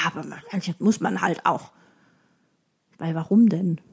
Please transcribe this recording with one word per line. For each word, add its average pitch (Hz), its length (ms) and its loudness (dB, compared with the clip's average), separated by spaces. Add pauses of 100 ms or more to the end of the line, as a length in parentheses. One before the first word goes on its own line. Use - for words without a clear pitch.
aber - 200 -6
man, - 140 -14 (100)
manche 185 280 -4
muss 208 220 2
man 185 200 -2
halt - 240 -2
auch.“ - 280 -2 (1200)
Weil 165 180 -4
warum 202 360 4
denn? 170 320 -2 (100)